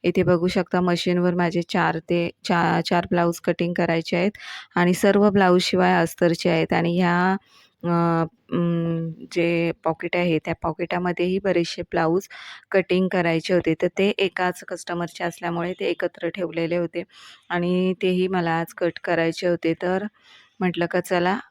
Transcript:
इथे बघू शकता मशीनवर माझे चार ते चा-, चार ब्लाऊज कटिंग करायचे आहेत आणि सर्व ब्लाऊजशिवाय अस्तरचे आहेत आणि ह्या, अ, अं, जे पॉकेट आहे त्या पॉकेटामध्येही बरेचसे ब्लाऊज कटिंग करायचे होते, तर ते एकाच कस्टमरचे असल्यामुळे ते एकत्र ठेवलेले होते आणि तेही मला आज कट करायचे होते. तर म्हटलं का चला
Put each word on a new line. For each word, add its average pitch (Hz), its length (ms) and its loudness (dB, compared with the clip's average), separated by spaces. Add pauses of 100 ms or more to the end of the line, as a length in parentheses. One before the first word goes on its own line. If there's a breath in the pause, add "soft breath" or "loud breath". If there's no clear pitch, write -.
इथे 180 200 2
बघू 175 240 2
शकता 180 340 0
मशीनवर 175 520 0
माझे 175 280 0
चार 165 380 0
ते 170 320 -2 (120)
चा-, 170 380 0
चार 175 280 0
ब्लाऊज 170 300 0
कटिंग 175 340 -2
करायचे 170 440 -2
आहेत 190 140 0 (440 loud breath)
आणि 175 180 4
सर्व 202 360 4
ब्लाऊजशिवाय 185 640 4
अस्तरचे 175 560 2
आहेत 165 240 0
आणि 170 240 0
ह्या, 180 400 2 (460 soft breath)
अ, 170 420 2 (280)
अं, 165 560 0 (220)
जे 170 400 0 (120)
पॉकेट 165 320 -4
आहे 175 240 2
त्या 165 140 -6 (100)
पॉकेटामध्येही 175 800 -2
बरेचसे 175 380 0
ब्लाऊज 170 460 0 (440 loud breath)
कटिंग 185 360 2
करायचे 170 460 0
होते, 165 200 2
तर 180 140 0
ते 196 220 0
एकाच 185 580 -2
कस्टमरचे 175 560 -6
असल्यामुळे 170 560 -4
ते 196 60 -4
एकत्र 170 440 -2
ठेवलेले 165 480 -4
होते 170 260 -4 (460 loud breath)
आणि 180 520 0
तेही 185 260 2
मला 175 240 0
आज 165 220 -2
कट - 300 -4
करायचे 165 440 0
होते. 170 260 0
तर 185 320 -2 (540 soft breath)
म्हटलं 170 260 0
का 180 140 -2
चला 180 400 0 (120)